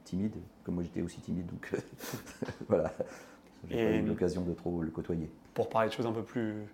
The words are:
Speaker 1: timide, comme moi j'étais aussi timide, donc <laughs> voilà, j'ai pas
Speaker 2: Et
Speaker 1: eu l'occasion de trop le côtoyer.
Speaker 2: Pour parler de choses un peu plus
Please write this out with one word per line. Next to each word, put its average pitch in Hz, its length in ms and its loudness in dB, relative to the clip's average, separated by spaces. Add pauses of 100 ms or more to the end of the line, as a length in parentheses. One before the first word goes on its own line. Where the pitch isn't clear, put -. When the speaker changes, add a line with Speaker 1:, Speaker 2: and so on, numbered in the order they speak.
Speaker 1:
timide, 98 300 0 (280)
comme 90 120 0
moi 87 80 2
j'étais 85 180 -4
aussi 87 200 -4
timide, 87 260 -2
donc - 240 -8 (480)
<laughs> - 480 -8
voilà, 85 260 6 (720)
j'ai - 80 -2
pas 117 60 4 (100)
Speaker 2:
Et 87 60 6
Speaker 1:
eu 85 80 4
l'occasion 85 380 2
de 85 100 2
trop 87 280 0
le 80 80 0
côtoyer. 80 400 -2 (240)
Speaker 2:
Pour - 160 2
parler 113 200 4
de - 40 -6
choses 117 140 0
un 113 60 0
peu 110 100 -2
plus 110 320 -2 (180)